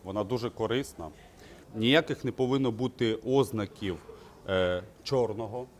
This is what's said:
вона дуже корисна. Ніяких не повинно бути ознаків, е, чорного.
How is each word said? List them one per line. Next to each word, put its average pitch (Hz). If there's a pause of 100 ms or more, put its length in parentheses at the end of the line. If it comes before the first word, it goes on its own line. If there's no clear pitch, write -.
вона 95
дуже 113
корисна. 110 (640)
Ніяких 135
не 123
повинно 131
бути 113
ознаків, 107 (520)
е, 90 (200)
чорного. 113 (140)